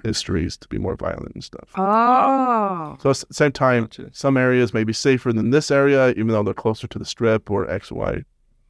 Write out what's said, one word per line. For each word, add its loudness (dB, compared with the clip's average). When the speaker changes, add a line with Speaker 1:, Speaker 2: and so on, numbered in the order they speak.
Speaker 1:
histories -4
to -20
be -6
more -4
violent -8
and -14
stuff. -20
Speaker 2:
Oh. 2
Speaker 1:
So 2
s-, -2
same 0
time, 2
Speaker 3:
Gotcha. -14
Speaker 1:
some 0
areas 2
may 0
be 0
safer 2
than 0
this 2
area, 4
even -2
though 2
they're -2
closer -4
to -6
the 0
Strip 0
or -2
X, -6
Y. -4